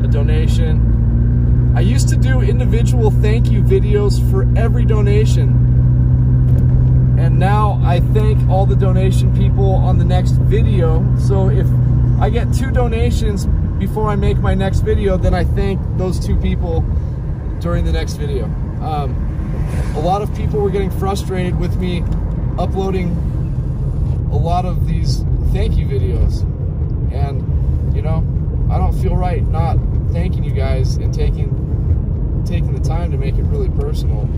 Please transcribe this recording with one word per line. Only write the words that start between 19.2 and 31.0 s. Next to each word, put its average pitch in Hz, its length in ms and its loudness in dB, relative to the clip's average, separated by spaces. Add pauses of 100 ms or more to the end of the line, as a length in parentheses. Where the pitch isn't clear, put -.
a - 40 -4
lot 208 220 0
of 208 140 -4
people - 260 -2
were 202 80 0
getting 190 220 -2
frustrated 190 680 -4
with 170 180 -2
me 180 260 -4 (540)
uploading 185 580 -2 (1160)
a - 60 -2
lot 175 280 0
of - 220 -2
these - 360 0 (280)
thank - 260 0
you 160 80 0
videos. - 580 0 (680)
And, - 840 -2
you - 80 -2
know, - 240 -2 (460)
I - 60 0
don't - 160 0
feel - 220 0
right - 340 -2
not - 280 0 (360)
thanking - 300 -2
you - 80 -4
guys - 440 -2
and - 180 -2